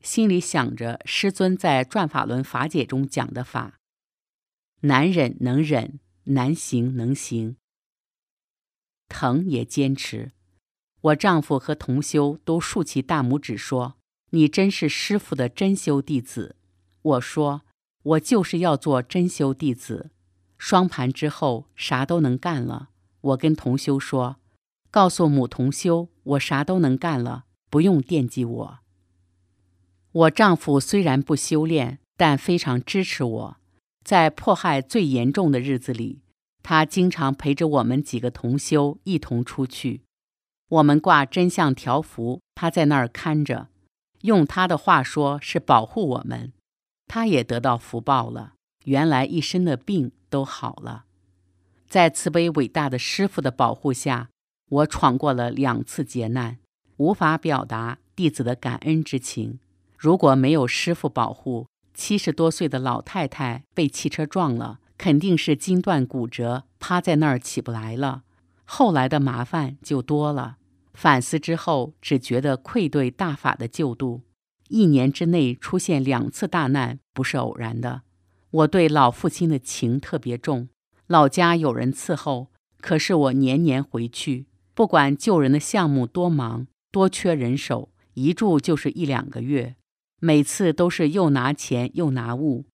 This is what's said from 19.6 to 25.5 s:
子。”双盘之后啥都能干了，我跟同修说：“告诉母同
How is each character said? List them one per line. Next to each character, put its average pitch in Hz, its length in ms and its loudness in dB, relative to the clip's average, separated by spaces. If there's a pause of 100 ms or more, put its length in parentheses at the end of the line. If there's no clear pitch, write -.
子。” - 380 -10 (460)
双 185 300 2
盘 131 240 -2
之 151 160 -4
后 135 380 -2 (100)
啥 131 300 -4
都 170 160 0
能 127 160 2
干 151 240 -4
了， 123 280 -8 (320)
我 139 160 0
跟 156 180 2
同 - 220 -2
修 139 220 0
说 131 380 -4 (540)
：“告 196 180 6
诉 170 180 2
母 139 200 2
同 131 240 -2